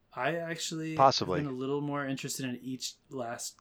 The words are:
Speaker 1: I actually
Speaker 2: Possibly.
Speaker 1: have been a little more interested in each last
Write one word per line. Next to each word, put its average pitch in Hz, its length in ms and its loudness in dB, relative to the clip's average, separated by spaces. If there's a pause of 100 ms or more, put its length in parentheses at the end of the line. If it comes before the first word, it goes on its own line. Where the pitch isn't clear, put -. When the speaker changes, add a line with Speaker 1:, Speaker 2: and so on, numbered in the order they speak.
(140)
Speaker 1:
I 139 220 0
actually 165 600 -4
Speaker 2:
Possibly. 127 440 6
Speaker 1:
have 147 80 0
been 131 80 -4
a - 20 -6
little 139 240 -2
more 143 240 -2
interested 135 400 -4
in 123 160 -6
each 131 320 -8 (160)
last 120 520 -8